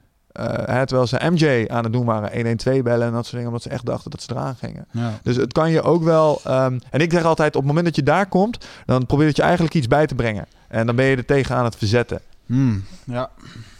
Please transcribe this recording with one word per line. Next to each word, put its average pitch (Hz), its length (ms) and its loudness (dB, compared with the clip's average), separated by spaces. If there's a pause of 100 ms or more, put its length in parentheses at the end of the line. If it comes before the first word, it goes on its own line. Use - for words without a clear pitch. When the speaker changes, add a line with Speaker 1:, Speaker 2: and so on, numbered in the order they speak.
(320)
Speaker 1:
eh, - 120 -10 (200)
hè, 127 220 0
terwijl 127 200 0
ze 120 140 -2 (100)
M 180 40 4
J 143 340 4
aan 120 160 -2
het 113 80 -2
doen 123 120 0
waren, 110 280 -2
één 117 140 -4
één 117 100 0
twee 131 260 0
bellen 120 240 2
en 117 60 -2
dat 117 100 -4
soort - 140 -12
dingen, 120 120 -6
omdat 117 140 -6
ze - 60 -14
echt 120 180 -8
dachten 120 240 -6
dat - 120 -14
ze - 100 -16
eraan 131 240 -8
gingen. - 360 -12
Speaker 2:
Ja. 113 300 -6
Speaker 1:
Dus 120 140 0
het 123 160 0
kan 160 180 2
je 160 120 2
ook 160 200 2
wel, 160 420 4
ehm, 131 340 0 (120)
en 135 100 0
ik 170 120 2
zeg 175 120 2
altijd: 160 300 2
op 135 60 2
het 135 80 -2
moment 165 180 2
dat 165 100 0
je 156 60 2
daar 165 240 2
komt, 190 400 0 (200)
dan 127 200 2
probeer 147 200 4
dat 151 100 2
je 147 60 2
eigenlijk 165 320 2
iets 147 140 2
bij 147 180 4
te 143 80 -6
brengen. 117 320 -2 (220)
En 113 180 -2
dan 120 100 0
ben 131 80 4
je 135 120 4
er 123 80 -6
tegen 135 320 0
aan 123 80 0
het 117 120 -4
verzetten. 113 440 0 (260)
Speaker 2:
Hmm, 117 380 0 (200)
ja. 120 260 -8 (500)